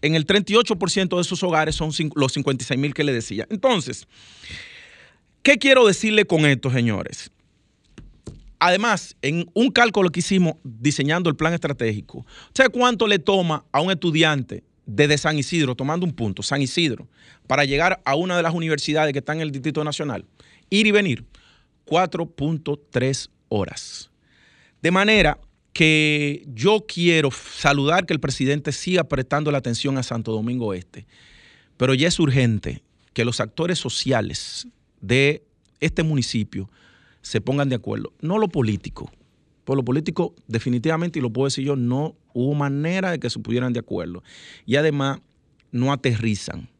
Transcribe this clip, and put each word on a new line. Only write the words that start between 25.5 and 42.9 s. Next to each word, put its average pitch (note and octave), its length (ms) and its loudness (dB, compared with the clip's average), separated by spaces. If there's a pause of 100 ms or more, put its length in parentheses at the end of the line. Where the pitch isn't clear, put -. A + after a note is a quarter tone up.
que D3+ 680 2 (120)
yo G3 340 2
quiero E3 400 2
f-, - 320 -10
saludar D3 460 2
que E3 80 -2
el D3+ 40 -2
presidente C#3 540 -2
siga F3+ 320 -2
prestando C#3+ 460 -2
la C#3+ 80 0
atención C3 400 -2
a B2+ 40 -4
Santo A2+ 300 -6
Domingo A2 400 -4
Este, F#2 340 -12 (680)
pero B2+ 160 2
ya C3+ 160 2
es F3 100 -2
urgente A#2+ 640 2 (300)
que A#2 140 0
los A#2+ 140 -4
actores E3 380 -2
sociales - 880 -4 (360)
de C3+ 400 2 (380)
este D#3+ 220 0
municipio A#2+ 680 -2 (500)
se - 220 -4
pongan C#3 260 0
de B2+ 60 0
acuerdo, G#2+ 480 -6
no F3 160 -2
lo G#3+ 100 2
político, A2 640 -4 (520)
por C3+ 120 -2
lo C3+ 80 -2
político D3+ 500 -2 (140)
definitivamente, D3+ 720 -2
y C#3+ 40 -2
lo A#2+ 80 -2
puedo C3 180 0
decir C3+ 180 -4
yo, C#3+ 100 0
no C3 400 -2 (160)
hubo C3 220 0
manera D3+ 560 -2